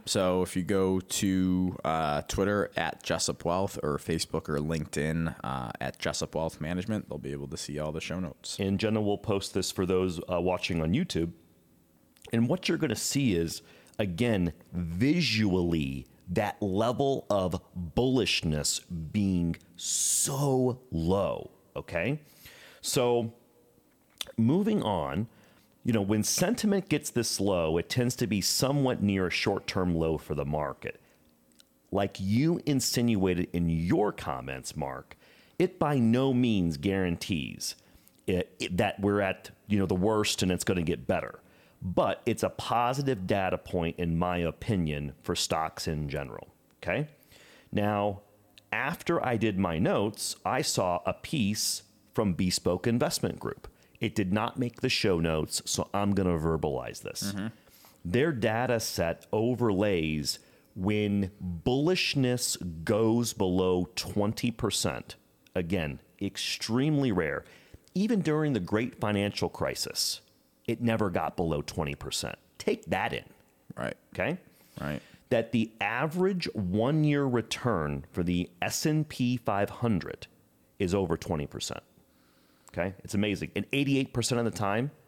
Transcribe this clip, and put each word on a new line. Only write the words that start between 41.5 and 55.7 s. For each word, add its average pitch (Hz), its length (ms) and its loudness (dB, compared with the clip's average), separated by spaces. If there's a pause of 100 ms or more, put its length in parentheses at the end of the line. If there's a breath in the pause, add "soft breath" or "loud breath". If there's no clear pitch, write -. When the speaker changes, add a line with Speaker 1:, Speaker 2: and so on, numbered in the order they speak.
Speaker 2:
But 95 460 0
it's 113 160 0
a 95 80 2
positive 120 800 0
data 92 300 2
point, 85 420 -2
in 85 180 0
my 87 200 2
opinion, 78 840 -2
for 87 140 -2
stocks - 520 -2
in 76 220 -4
general, 67 380 -8 (340)
okay? 123 260 -2 (640 loud breath)
Now, 104 500 2 (500)
after 143 520 -2
I 120 140 2
did 101 220 2
my 85 180 2
notes, 110 680 0
I - 200 0
saw 90 420 0
a 92 80 0
piece - 720 -2 (320)
from 104 180 2
Bespoke 90 540 0
Investment 123 520 0
Group. - 280 -8 (320 soft breath)
It 110 160 -2
did 95 180 0
not 107 240 -2
make 120 240 -4
the 131 80 0
show 95 300 2
notes, 80 460 0
so - 280 -4